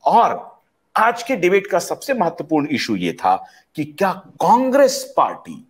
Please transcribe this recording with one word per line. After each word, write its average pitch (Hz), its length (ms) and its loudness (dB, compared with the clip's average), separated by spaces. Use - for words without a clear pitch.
और 196 540 2
आज 226 260 0
के 262 140 -4
डिबेट 190 300 2
का 185 120 0
सबसे 175 360 -6
महत्वपूर्ण 160 520 -2
इशू 120 300 -4
ये 85 160 -2
था 92 340 0
कि 151 80 -6
क्या 160 280 -4
कांग्रेस 254 920 2
पार्टी 95 540 -4